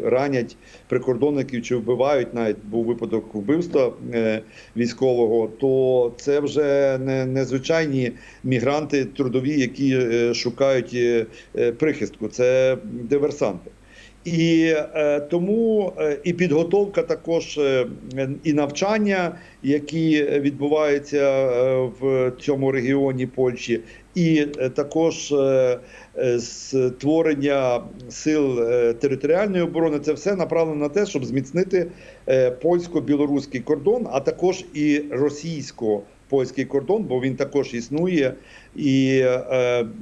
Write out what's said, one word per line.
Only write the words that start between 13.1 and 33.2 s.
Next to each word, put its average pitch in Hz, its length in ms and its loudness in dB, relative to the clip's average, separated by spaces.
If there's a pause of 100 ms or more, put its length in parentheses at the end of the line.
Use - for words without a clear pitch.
І, 165 480 4 (220)
е, 147 240 2
тому, 202 800 0
е, 151 240 0
і 175 100 0
підготовка 175 720 2
також, 165 540 -4
е, 135 300 2 (560)
і 156 100 0
навчання, 180 840 0 (260)
які 151 600 0
відбуваються, 143 1000 0
е, 131 680 2 (100)
в 131 400 2
цьому 135 320 0
регіоні 135 560 0
Польщі, 123 540 0 (340)
і, 160 300 4 (140)
е, 131 100 0
також, 151 640 -2
е, 131 480 2 (380)
е, 120 220 0
створення 135 1400 0 (260)
сил, 143 540 0
е, 117 300 2
територіальної 156 720 0
оборони, 165 360 0
це 147 140 -2
все 185 220 -2
направлено 160 440 0
на 147 100 -2
те, 196 160 0
щоб 151 200 -4
зміцнити, 170 640 0 (420)
е, 131 220 4
польсько-білоруський 143 1080 0